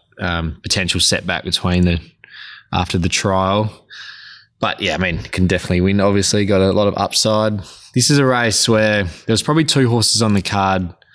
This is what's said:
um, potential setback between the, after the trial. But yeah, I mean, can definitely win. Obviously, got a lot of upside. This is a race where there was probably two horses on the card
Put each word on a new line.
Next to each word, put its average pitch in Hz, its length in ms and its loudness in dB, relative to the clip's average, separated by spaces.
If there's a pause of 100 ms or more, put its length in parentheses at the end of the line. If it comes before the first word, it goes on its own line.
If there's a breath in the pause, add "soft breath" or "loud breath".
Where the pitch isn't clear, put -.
(200)
um, 85 420 -4
potential 92 380 -2
setback 87 460 -2
between 90 400 0
the, 85 160 2 (720 loud breath)
after 90 240 -2
the 85 120 0
trial. 98 800 0 (720 loud breath)
But - 220 -4
yeah, 85 140 -2
I - 20 -6
mean, 87 220 0
can 92 280 -2
definitely 90 340 0
win. 98 180 2
Obviously, 101 460 2
got 95 160 2
a 95 100 4
lot 101 160 2
of 101 80 -2
upside. 107 640 0 (360 loud breath)
This 123 140 2
is 147 80 4
a 139 80 4
race 120 440 0
where 107 340 2
there 90 300 -4
was 107 100 0
probably 151 220 2
two 131 240 2
horses 117 320 0
on 110 140 2
the 98 60 2
card 95 520 -2 (220 loud breath)